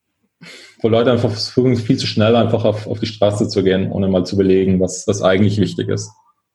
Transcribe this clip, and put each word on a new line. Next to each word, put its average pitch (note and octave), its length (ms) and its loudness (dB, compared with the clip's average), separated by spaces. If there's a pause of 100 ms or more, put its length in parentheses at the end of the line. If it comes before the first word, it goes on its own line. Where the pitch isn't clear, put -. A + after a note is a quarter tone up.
(800)
wo A#2 60 0
Leute A#2 240 2
einfach A#2+ 180 0
versuchen, B2 460 0
viel A2+ 220 0
zu - 100 -6
schnell A2 280 2
einfach A2+ 300 0
auf, G#2 220 -2
auf - 120 -8
die - 60 -4
Straße G#2 440 0
zu G2 140 0
gehen, F#2 280 0
ohne F#2+ 160 -2
mal F#2 180 0
zu - 100 -6
überlegen, F#2+ 440 2
was, F#2 260 -4
was G2+ 160 -2
eigentlich G2 380 2
wichtig G2+ 300 -2
ist. G#2 200 -6 (440)